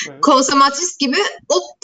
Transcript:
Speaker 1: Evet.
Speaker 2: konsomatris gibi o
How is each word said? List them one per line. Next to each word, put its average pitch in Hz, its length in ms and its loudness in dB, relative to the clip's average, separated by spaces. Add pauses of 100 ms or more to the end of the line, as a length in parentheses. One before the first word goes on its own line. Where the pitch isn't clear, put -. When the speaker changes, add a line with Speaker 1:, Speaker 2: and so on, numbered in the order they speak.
(100)
Speaker 1:
Evet. - 100 -12
Speaker 2:
konsomatris 277 760 2
gibi 277 180 -2 (320)
o 381 120 2 (240)